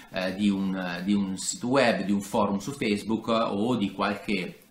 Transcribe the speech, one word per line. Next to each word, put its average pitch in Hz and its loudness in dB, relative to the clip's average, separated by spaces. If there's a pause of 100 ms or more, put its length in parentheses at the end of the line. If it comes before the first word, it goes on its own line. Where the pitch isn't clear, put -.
(120)
eh, 92 -4
di 104 2
un, 95 0
di 101 2
un 95 0
sito - -4
web, 120 4
di 95 0
un 101 2
forum 101 0
su 143 -8
Facebook, 110 -2
eh, - 4
o 113 2
di 101 0
qualche 98 -2 (120)